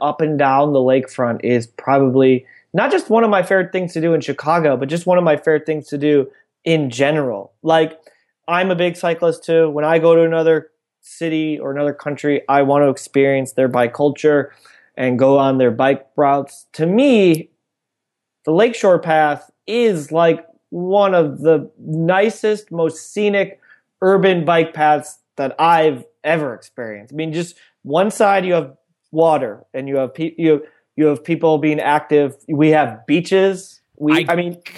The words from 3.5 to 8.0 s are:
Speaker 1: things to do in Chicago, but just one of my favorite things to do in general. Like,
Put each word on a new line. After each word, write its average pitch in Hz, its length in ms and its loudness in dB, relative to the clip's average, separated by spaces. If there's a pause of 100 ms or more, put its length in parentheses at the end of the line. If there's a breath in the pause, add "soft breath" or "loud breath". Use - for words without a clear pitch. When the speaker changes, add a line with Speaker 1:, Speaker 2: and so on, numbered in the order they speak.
Speaker 1:
things 185 220 -6
to 160 80 -4
do 165 100 0
in 156 80 0
Chicago, 147 560 -2
but 135 140 -6
just 170 160 -6
one 180 100 2
of 180 80 2
my 151 140 2
favorite 151 260 -2
things 151 240 -6
to 147 80 -8
do 143 340 0 (320 loud breath)
in 156 280 -2
general. 131 720 -4
Like, 160 360 0 (480 soft breath)